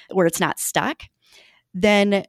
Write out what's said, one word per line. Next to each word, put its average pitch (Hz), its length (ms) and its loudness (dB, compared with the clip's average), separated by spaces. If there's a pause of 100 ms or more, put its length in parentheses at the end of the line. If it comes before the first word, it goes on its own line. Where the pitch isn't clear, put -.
(120)
where 180 160 2
it's 160 140 -2
not 160 180 -2
stuck, - 440 -4 (680)
then 202 560 2